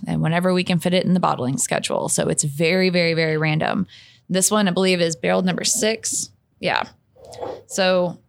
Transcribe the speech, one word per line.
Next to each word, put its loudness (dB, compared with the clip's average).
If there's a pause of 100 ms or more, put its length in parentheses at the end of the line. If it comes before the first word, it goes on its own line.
and -2
whenever 2
we 2
can 0
fit 0
it 2
in 2
the 4
bottling 0
schedule. -2
So 0
it's 0
very, 0
very, 2
very 0
random. 0 (420)
This 0
one, 2
I 2
believe, 2
is 0
barrel 0
number 0
six. -2 (280)
Yeah. -2 (800)
So 0 (120)